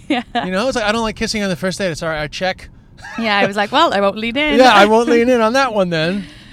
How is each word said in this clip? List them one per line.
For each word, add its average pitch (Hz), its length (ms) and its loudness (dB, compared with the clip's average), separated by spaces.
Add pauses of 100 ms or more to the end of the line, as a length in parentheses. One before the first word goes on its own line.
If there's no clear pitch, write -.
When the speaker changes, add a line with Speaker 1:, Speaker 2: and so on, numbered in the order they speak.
Speaker 1:
Yeah. 247 140 -2 (240)
Speaker 2:
You 277 40 -6
know, 233 160 -2
it's 262 100 -2
like, 220 100 -2
"I 214 60 0
don't 233 100 -2
like 220 140 -4
kissing 220 260 -4
on 196 80 -4
the 170 60 -4
first 185 220 -6
date." 190 120 -2
It's 151 120 -8
all 165 60 -6
right, 156 140 -6
I 151 60 -6
check. - 420 -6 (480)
Speaker 1:
Yeah, 220 200 -2
I 196 80 2
was 202 100 -4
like, 208 140 -2
"Well, 285 220 2
I 196 80 0
won't 202 160 0
lean 226 200 -6
in." 285 220 0
Speaker 2:
Yeah, 254 160 8
I 202 120 8
won't 226 220 2
lean 233 200 4
in 247 140 2
on 220 100 2
that 262 220 0
one 185 160 0
then. 170 380 -2
Speaker 1:
<laughs> - 60 -20 (180)